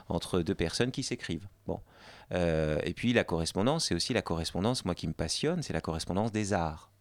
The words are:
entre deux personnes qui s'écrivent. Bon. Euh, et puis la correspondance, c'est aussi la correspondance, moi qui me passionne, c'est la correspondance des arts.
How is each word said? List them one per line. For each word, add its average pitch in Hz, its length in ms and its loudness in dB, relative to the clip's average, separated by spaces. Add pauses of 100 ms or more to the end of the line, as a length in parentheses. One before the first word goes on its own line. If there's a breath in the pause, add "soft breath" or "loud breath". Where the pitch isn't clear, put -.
entre 85 320 0
deux 87 140 2
personnes 90 380 0
qui 139 100 -4
s'écrivent. 98 440 -4 (200)
Bon. 87 140 -4 (520 loud breath)
Euh, 80 520 2
et 87 80 -2
puis 117 220 2
la 107 100 6
correspondance, 95 600 2
c'est - 80 0
aussi 85 180 0
la 110 80 2
correspondance, 90 640 0
moi 90 100 2
qui 80 140 -6
me 80 60 -2
passionne, 147 480 0
c'est - 100 -6
la 80 80 0
correspondance 87 500 -2
des 101 220 0
arts. 80 380 0 (100)